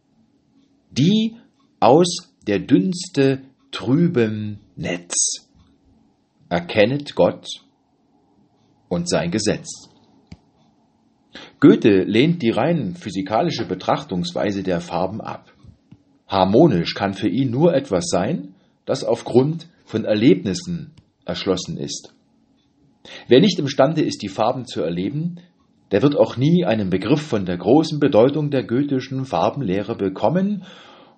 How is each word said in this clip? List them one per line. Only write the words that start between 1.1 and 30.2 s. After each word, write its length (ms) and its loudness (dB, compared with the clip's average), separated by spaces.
aus 540 4
der 120 0
Dünste 800 0
trübem 880 -2
Netz 720 -6
erkennet 640 0
Gott 320 2
und 180 -4
sein 220 -2
Gesetz.“ 580 -6
Goethe 420 6
lehnt 400 0
die 80 2
rein 440 -2
physikalische 680 -4
Betrachtungsweise 1000 -4
der 200 -2
Farben 400 -6
ab. 280 -14
Harmonisch 680 4
kann 200 -2
für 140 -2
ihn 220 -2
nur 240 2
etwas 340 -2
sein, 460 -4
das 200 -4
aufgrund 640 0
von 200 -4
Erlebnissen 880 0
erschlossen 520 -4
ist. 380 -12
Wer 120 8
nicht 180 2
imstande 420 0
ist, 220 -4
die 60 -6
Farben 360 -2
zu 160 -10
erleben, 600 -4
der 100 2
wird 160 4
auch 220 2
nie 260 4
einen 240 0
Begriff 320 0
von 240 -4
der 140 -4
großen 420 2
Bedeutung 500 4
der 140 -2
goethischen 640 -4
Farbenlehre 680 -4
bekommen 680 -2